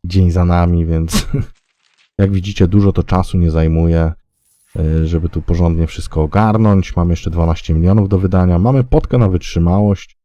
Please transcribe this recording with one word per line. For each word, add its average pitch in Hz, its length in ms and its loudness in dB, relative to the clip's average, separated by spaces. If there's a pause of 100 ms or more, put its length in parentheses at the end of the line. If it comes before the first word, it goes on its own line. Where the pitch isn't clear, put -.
dzień 90 260 2
za 87 140 2
nami, 87 400 2
więc 82 420 -2 (400)
<laughs> - 520 -16
jak 98 120 2
widzicie, 98 360 0
dużo 98 240 2
to 87 120 -2
czasu 92 340 -2
nie 85 140 2
zajmuje, 80 600 0 (680)
e, 80 280 0
żeby 82 220 -2
tu 80 120 -6
porządnie 82 460 0
wszystko - 340 -6
ogarnąć. 104 760 0
Mam 87 140 0
jeszcze 85 200 -4
dwanaście 82 440 -2
milionów 92 360 2
do 98 100 0
wydania, 90 400 2
mamy 127 240 2
potkę - 340 0
na 113 120 2
wytrzymałość 92 960 -2